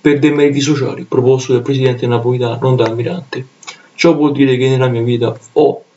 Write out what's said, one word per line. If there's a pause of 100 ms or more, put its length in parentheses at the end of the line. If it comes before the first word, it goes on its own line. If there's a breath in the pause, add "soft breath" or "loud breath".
per
demeriti
sociali
proposto
dal
presidente
Napolitano,
non
da
Almirante. (480 loud breath)
Ciò
vuol
dire
che
nella
mia
vita (140)
ho (120)